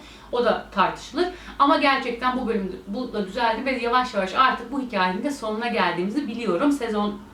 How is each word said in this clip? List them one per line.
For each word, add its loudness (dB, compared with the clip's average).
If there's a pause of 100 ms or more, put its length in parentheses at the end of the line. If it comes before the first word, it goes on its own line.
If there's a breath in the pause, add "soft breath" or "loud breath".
(320 loud breath)
O 2
da 2
tartışılır. 0 (320 loud breath)
Ama 6
gerçekten 0
bu -2
bölümde, -2 (120)
bu -6
da -2
düzeldi 0
ve 0
yavaş 2
yavaş -2
artık 2
bu -4
hikayenin 0
de 0
sonuna -4
geldiğimizi 0
biliyorum. 0
Sezon -2 (140)